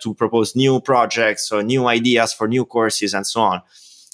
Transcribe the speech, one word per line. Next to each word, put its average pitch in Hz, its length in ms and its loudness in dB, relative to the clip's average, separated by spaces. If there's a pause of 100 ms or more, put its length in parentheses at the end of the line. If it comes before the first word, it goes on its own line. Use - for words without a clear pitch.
to 110 120 -6
propose 110 400 -2
new 131 260 2
projects 117 680 0
or 104 120 -2
new 123 240 0
ideas 117 480 2
for 110 120 -4
new 123 200 0
courses 107 480 -2
and 98 120 -4
so - 140 -4
on. 92 220 0 (520)